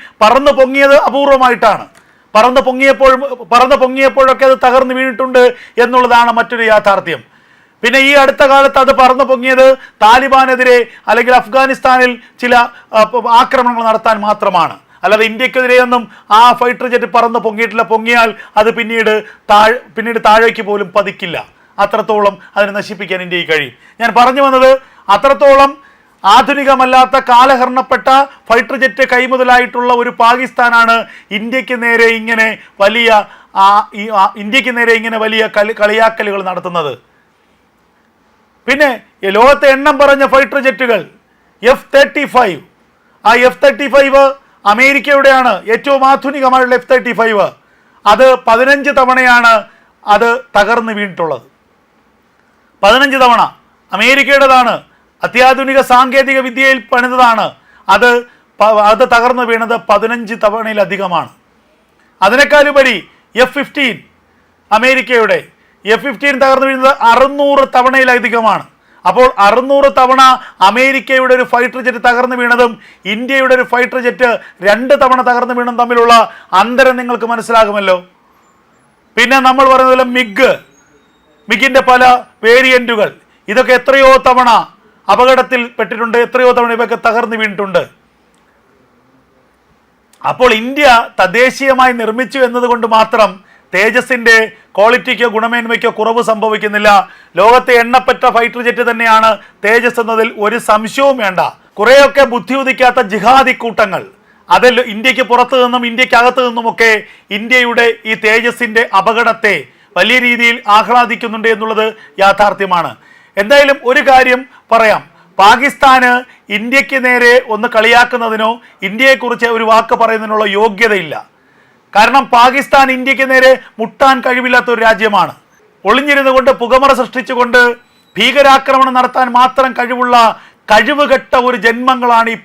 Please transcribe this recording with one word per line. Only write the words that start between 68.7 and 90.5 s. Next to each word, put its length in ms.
അപ്പോൾ 180
അറുന്നൂറ് 600
തവണ 240
അമേരിക്കയുടെ 680
ഒരു 140
ഫൈറ്റർ 340
ജെറ്റ് 220
തകർന്നു 280
വീണതും 360
ഇന്ത്യയുടെ 440
ഒരു 140
ഫൈറ്റർ 340
ജെറ്റ് 240
രണ്ട് 340
തവണ 200
തകർന്നു 320
വീണതും 240
തമ്മിലുള്ള 360
അന്തരം 360
നിങ്ങൾക്ക് 360
മനസ്സിലാകുമല്ലോ. 640
പിന്നെ 300
നമ്മൾ 180
പറയുന്നതുപോലെ 380
മിഗ്, 480
മിഗിൻ്റെ 400
പല 340
വേരിയന്റുകൾ, 640
ഇതൊക്കെ 320
എത്രയോ 380
തവണ 220
അപകടത്തിൽ 500
പെട്ടിട്ടുണ്ട്, 400
എത്രയോ 400
തവണ 180
ഇവയൊക്കെ 220
തകർന്നു 340
വീണിട്ടുണ്ട്. 420
അപ്പോൾ 320